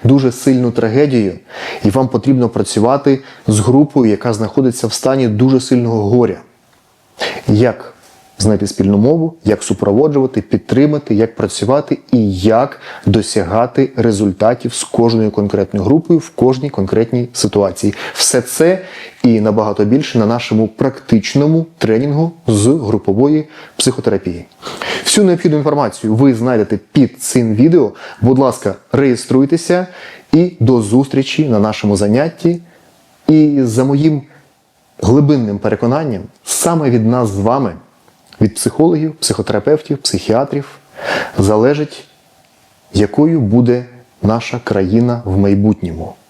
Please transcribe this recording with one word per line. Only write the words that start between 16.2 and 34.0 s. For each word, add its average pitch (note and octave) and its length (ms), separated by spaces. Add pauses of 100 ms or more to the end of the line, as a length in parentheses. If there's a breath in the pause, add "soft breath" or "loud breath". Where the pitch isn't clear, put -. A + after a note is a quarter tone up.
кожній C3 400
конкретній A2+ 640
ситуації. G2+ 600 (200 loud breath)
Все - 280
це F3+ 380 (440 loud breath)
і A2+ 180
набагато G#2+ 440
більше B2+ 340
на G#2+ 60
нашому A2 420
практичному C#3 1000 (120)
тренінгу C#3+ 540 (160)
з G#2+ 200
групової C3+ 800 (300 loud breath)
психотерапії. F#2 680 (580 loud breath)
Всю - 220
необхідну E3+ 320
інформацію C#3 580
ви C3+ 180
знайдете A2 460 (120)
під C3 300
цим A2+ 340
відео. C#3 360 (300 loud breath)
Будь B2+ 180
ласка, A#2+ 360 (160)
реєструйтеся C#3 960 (460 loud breath)
і E3+ 260
до A#2+ 220
зустрічі C3+ 680
на A2 100
нашому G#2 360
занятті. D3+ 640 (680 soft breath)
І D3+ 360
за A#2 200
моїм C#3 380 (800 soft breath)